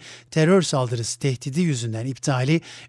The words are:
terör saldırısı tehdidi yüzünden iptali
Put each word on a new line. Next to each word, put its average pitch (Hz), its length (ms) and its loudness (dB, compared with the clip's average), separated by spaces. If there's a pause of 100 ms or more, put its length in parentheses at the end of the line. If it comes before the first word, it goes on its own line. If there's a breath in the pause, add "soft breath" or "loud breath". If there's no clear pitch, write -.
(320 loud breath)
terör 170 300 4
saldırısı 123 580 -2
tehdidi 135 420 -2
yüzünden 117 440 -2
iptali 135 560 0 (280 loud breath)